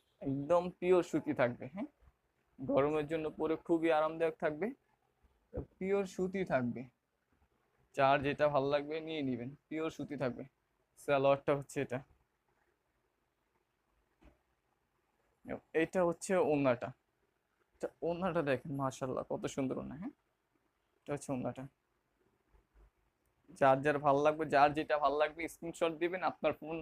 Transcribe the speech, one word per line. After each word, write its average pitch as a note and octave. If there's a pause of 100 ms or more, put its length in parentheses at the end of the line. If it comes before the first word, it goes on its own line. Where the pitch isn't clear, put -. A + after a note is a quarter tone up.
(220)
একদম C#3+ (160)
পিওর F3+
সুতি D3+
থাকবে, B2 (100)
হ্যাঁ? A3 (680)
গরমের D3
জন্য D#3 (120)
পরে D#3 (120)
খুবই E3 (100)
আরামদায়ক D#3+
থাকবে, D#3 (1120)
পিওর G3 (100)
সুতি F#3+ (100)
থাকবে। B2+ (1120)
যার C#3
যেটা D3 (100)
ভালো C#3
লাগবে D3 (100)
নিয়ে D#3+
নেবেন, B2 (180)
পিওর D#3+
সুতি D3
থাকবে। B2+ (600)
সালোয়ারটা C#3
হচ্ছে C#3+
এটা, B2+ (3750)
এটা F3
হচ্ছে E3 (180)
ওড়নাটা, C#3 (840)
এটা - (180)
ওড়নাটা E3+
দেখেন, C3 (100)
মাশাআল্লাহ, C3
কত C#3+ (120)
সুন্দর C3
ওড়না, C3
হ্যাঁ? A3+ (880)
এটা -
হচ্ছে C#3+
ওড়নাটা। B2+ (2000)
যার C3+
যার D3
ভালো C#3
লাগবে, D#3 (100)
যার C#3+
যেটা D3+
ভালো C#3+
লাগবে D#3 (140)
স্ক্রিনশট E3+ (100)
দিবেন, F3 (100)
আপনার D#3
ফোন D#3